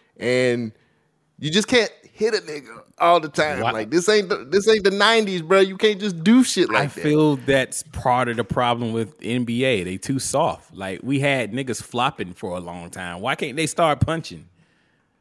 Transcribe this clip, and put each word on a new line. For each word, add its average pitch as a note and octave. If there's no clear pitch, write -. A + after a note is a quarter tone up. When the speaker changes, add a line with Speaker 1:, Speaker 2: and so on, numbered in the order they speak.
Speaker 1:
And B2
you D3
just G3+
can't A3+
hit A3
a G3+
nigga C3+
all E3+
the D#3
time. D3+
Speaker 2:
Why? A#2
Speaker 1:
Like, A2
this F3
ain't G#3
the, D#3+
this F#3+
ain't A3
the G3
nineties, G3+
bro. F#3
You F#3+
can't G#3+
just F#3
do A#3+
shit -
like B2
Speaker 2:
I C#3+
Speaker 1:
that. C3+
Speaker 2:
feel D3+
that's C3
part B2
of A#2
the A#2
problem A#2+
with A2+
N A#2+
B A#2
A. A2
They F#2
too C3
soft. -
Like, F#2+
we C3+
had C3
niggas B2+
flopping A#2
for F#2
a -
long F2
time. F2+
Why C3
can't C3
they D#3
start D3+
punching? D#3